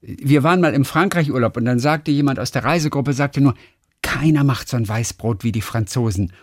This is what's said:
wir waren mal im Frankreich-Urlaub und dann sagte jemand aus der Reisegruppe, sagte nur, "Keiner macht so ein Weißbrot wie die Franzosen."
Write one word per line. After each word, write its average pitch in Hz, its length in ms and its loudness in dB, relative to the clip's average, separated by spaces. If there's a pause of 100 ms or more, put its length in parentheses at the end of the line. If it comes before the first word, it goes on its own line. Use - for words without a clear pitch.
wir 139 420 0
waren 175 180 2
mal 151 140 2
im 135 100 2
Frankreich-Urlaub 151 720 0
und 117 80 -2
dann 123 140 0
sagte 151 320 0
jemand 143 280 0
aus 123 120 -6
der - 140 -4
Reisegruppe, 147 480 0
sagte 139 280 -2
nur, 139 140 4 (480)
"Keiner 147 400 2
macht 131 260 0
so 127 80 -2
ein 113 100 -2
Weißbrot 110 560 -4
wie 117 80 0
die 110 120 -2
Franzosen." 107 800 -2